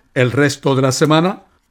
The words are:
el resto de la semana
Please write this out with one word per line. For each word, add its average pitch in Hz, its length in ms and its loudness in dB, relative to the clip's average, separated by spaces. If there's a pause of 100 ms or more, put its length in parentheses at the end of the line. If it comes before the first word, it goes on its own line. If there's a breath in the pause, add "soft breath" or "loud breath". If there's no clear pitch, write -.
(140)
el 123 180 0
resto 139 440 0
de 131 60 0
la 135 100 0
semana 160 520 0 (280)